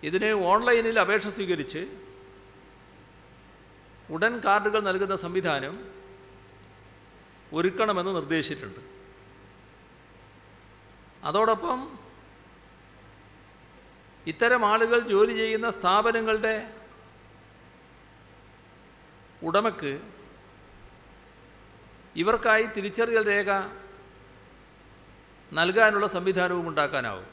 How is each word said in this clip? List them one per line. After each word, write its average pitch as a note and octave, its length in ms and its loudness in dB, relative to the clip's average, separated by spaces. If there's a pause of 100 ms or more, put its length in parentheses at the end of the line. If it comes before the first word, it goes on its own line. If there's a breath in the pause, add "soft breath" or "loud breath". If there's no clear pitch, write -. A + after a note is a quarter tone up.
ഇതിന് F#3 280 0 (180)
ഓൺലൈനിൽ A3+ 540 4
അപേക്ഷ G3+ 340 0
സ്വീകരിച്ച് F3 460 -4 (2250)
ഉടൻ G#3 180 0 (120)
കാർഡുകൾ G#3 440 2
നൽകുന്ന F#3+ 260 0 (120)
സംവിധാനം E3 480 -2 (1800)
ഒരുക്കണമെന്ന് F#3+ 640 0
നിർദ്ദേശിച്ചിട്ടുണ്ട്. D3+ 680 -4 (2500)
അതോടൊപ്പം G#3+ 560 0 (2500)
ഇത്തരം A#3 400 2
ആളുകൾ A3+ 320 4 (120)
ജോലി G#3+ 280 4
ചെയ്യുന്ന A3 320 0
സ്ഥാപനങ്ങളുടെ A3 840 0 (3000)
ഉടമക്ക് E3 500 0 (2250)
ഇവർക്കായി A3 580 2
തിരിച്ചറിയൽ A3 560 0
രേഖ G3+ 200 0 (2000)
നൽകാനുള്ള G3+ 540 4 (100)
സംവിധാനവും F3+ 540 0
ഉണ്ടാക്കാനാവും. B2+ 640 -2